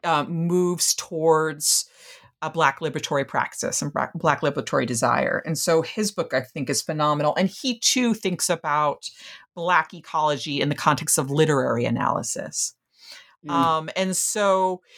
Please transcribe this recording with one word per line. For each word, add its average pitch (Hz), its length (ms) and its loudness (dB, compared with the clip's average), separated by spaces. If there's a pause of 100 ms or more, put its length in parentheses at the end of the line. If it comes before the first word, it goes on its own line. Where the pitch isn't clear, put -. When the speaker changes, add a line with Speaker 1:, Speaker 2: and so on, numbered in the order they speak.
Speaker 1:
uh, 156 220 2
moves 175 720 2
towards 156 920 2 (520)
a 156 80 -4
Black 156 320 2
liberatory 143 460 -2
praxis - 540 -4
and 147 100 -6
Black, - 220 -2
Black 156 280 0
liberatory 139 440 0
desire. 120 600 0
And 160 120 -4
so 165 240 2
his 202 300 -4
book, - 220 -6
I 131 80 0
think, 139 280 -8
is 139 120 -2
phenomenal. 151 540 0
And 185 140 2
he, 247 300 -6
too, 240 340 2
thinks 190 360 -2
about 151 600 -2 (460)
Black 170 380 2
ecology 151 640 -2
in 135 80 0
the 143 80 0
context - 420 2
of 139 140 -2
literary 131 540 2
analysis. - 880 -2 (720)
Speaker 2:
Mm. 156 60 -6
Speaker 1:
Um, 160 440 2
and 190 200 0
so, 190 640 2 (160)